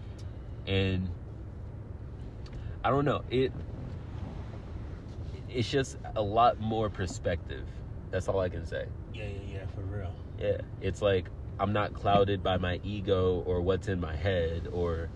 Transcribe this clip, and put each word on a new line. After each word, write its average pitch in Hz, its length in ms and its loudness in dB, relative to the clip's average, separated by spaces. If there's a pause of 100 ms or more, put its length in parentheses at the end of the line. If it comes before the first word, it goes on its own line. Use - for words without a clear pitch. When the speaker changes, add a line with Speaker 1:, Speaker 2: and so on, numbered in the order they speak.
(640)
Speaker 1:
And 95 440 2 (1700)
I 107 60 2
don't 139 160 4
know, 113 240 2
it, 127 220 2 (2000)
it's 123 200 0
just 135 280 0 (180)
a 110 60 2
lot 107 380 6
more 110 300 2
perspective. - 760 -2 (460)
That's 92 160 -2
all 98 120 4
I 92 100 4
can 85 160 -4
say. 69 220 -4 (260)
Speaker 2:
Yeah, - 120 -6
yeah, 98 340 -6
yeah, - 60 -6 (100)
for 104 60 -6
real. 98 320 -4 (260)
Speaker 1:
Yeah, 101 220 2 (200)
it's 95 200 0
like, 98 280 6 (300)
I'm 101 140 4
not 104 200 2
clouded 101 500 6
by 95 140 4
my 90 260 0
ego 92 640 2
or 90 160 2
what's 92 280 2
in 95 100 2
my 80 160 -2
head 85 560 0
or 82 440 0